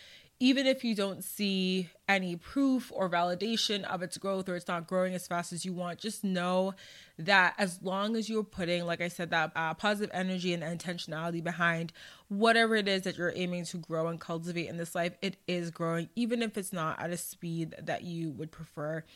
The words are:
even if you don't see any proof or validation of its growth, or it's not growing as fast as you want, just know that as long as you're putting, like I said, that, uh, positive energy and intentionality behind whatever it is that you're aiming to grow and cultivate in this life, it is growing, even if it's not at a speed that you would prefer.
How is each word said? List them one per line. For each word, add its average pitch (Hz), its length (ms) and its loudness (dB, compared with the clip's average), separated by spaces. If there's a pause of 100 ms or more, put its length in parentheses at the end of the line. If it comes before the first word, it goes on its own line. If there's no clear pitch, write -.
(420)
even 262 240 6
if 262 160 2
you 233 100 0
don't 196 300 -2
see 185 680 0 (200)
any 185 260 2
proof 262 580 0
or 190 160 0
validation 190 760 0
of 180 180 -4
its 180 160 -8
growth, 190 300 -2
or 180 80 -2
it's 170 100 -8
not 170 220 -4
growing 185 260 2
as 180 140 -6
fast 175 240 -2
as 175 120 -6
you 185 80 -4
want, 175 280 -6
just 214 240 -8
know 185 500 2 (420)
that 180 420 8
as 180 220 0
long 196 360 0
as 214 120 -2
you're 220 140 0
putting, 175 420 -2
like 170 160 -2
I 175 60 -2
said, 175 240 -4
that, 165 240 2
uh, 160 200 0
positive 208 380 0
energy 185 400 0
and 170 120 -2
intentionality 170 800 -4
behind 170 480 0 (340)
whatever 220 480 6
it 202 140 4
is 190 140 2
that 185 140 -2
you're 170 200 0
aiming 175 300 -2
to - 100 -8
grow 160 320 -2
and 165 100 -4
cultivate 170 480 -4
in 170 120 -8
this 170 180 -6
life, 175 160 0 (100)
it 196 140 -2 (100)
is 175 240 -2
growing, 165 460 -2
even 233 260 0
if 220 160 -4
it's 190 140 -6
not 160 280 -2
at 170 100 -4
a 175 60 -2
speed 165 640 -6
that 156 220 -4
you 165 300 -4
would 156 180 -8
prefer. 156 540 -8 (120)